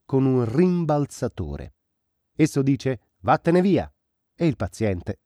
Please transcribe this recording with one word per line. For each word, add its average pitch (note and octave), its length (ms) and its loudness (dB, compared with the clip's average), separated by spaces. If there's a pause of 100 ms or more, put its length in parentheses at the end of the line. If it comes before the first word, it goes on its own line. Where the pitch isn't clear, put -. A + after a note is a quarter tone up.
con C3+ 180 0
un B2+ 260 2
rimbalzatore. D3 1200 -2 (600)
Esso D3+ 280 0
dice: C3+ 480 -4 (100)
"Vattene D#3+ 400 2
via!" D#3+ 320 2 (420)
e E3+ 120 -2
il C3+ 100 0
paziente G2 680 -4